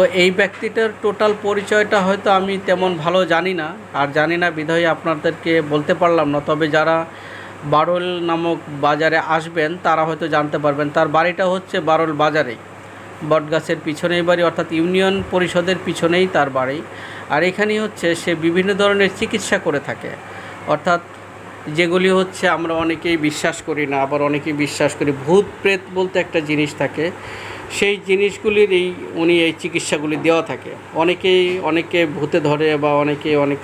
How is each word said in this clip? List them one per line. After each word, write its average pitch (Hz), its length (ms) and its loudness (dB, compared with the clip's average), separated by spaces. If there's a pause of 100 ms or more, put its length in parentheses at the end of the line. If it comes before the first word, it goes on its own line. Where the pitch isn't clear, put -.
এই 185 260 4
ব্যক্তিটার 214 600 0 (120)
টোটাল 214 300 2 (100)
পরিচয়টা 208 640 2
হয়তো 196 240 0
আমি 190 240 2 (120)
তেমন 185 240 2 (140)
ভালো 175 220 2
জানি 170 280 0
না, 156 140 -4 (260)
আর 143 180 0
জানি 156 240 2
না 175 140 2
বিধায় 165 440 0
আপনাদেরকে 160 580 -2 (200)
বলতে 151 220 0
পারলাম 170 400 4
না। 143 120 0
তবে 156 220 2
যারা 156 280 4 (800)
বারোল 175 320 2 (240)
নামক 165 280 0 (220)
বাজারে 151 380 2 (180)
আসবেন, 165 340 -2 (120)
তারা 160 220 2
হয়তো 160 240 -2
জানতে 151 300 0
পারবেন। 147 380 0
তার 160 120 4
বাড়িটা 165 440 2
হচ্ছে 190 280 -4
বারোল 160 320 2
বাজারেই, 147 460 0 (720)
বটগাছের 156 560 0
পিছনেই 170 380 -2
বাড়ি, 175 200 2
অর্থাৎ 165 300 0
ইউনিয়ন 185 420 2 (160)
পরিষদের 180 540 0
পিছনেই 175 420 2 (100)
তার 143 140 2
বাড়ি। 131 280 -2 (520)
আর 143 120 2
এখানেই 208 420 0
হচ্ছে 208 300 -6
সে 170 200 -2
বিভিন্ন 170 400 0
ধরনের 202 440 2
চিকিৎসা 214 400 -2
করে 151 300 0
থাকে, - 220 -8 (560)
অর্থাৎ 170 340 0 (760)
যেগুলি 180 340 2
হচ্ছে 185 380 2
আমরা 165 260 0
অনেকেই 165 420 0
বিশ্বাস 151 460 0
করি 147 240 -2
না, 139 100 -2 (100)
আবার 147 160 -2
অনেকেই 147 420 -2
বিশ্বাস 143 340 0
করি। 147 140 0 (140)
ভূত 190 200 4 (160)
প্রেত 196 200 2 (120)
বলতে 185 300 -2
একটা 170 160 -2
জিনিস 147 380 0
থাকে, 147 260 -2 (640)
সেই 202 260 0 (100)
জিনিসগুলির 202 640 2
এই, 180 140 2 (280)
উনি 170 200 2 (120)
এই 160 120 2
চিকিৎসাগুলি 156 580 -2
দেওয়া 160 260 2
থাকে। 135 300 -10 (220)
অনেকেই, 180 500 2 (260)
অনেকে 165 360 0
ভূতে 147 340 -2
ধরে 147 360 2
বা 147 180 2
অনেকে 147 420 0
অনেক 143 280 2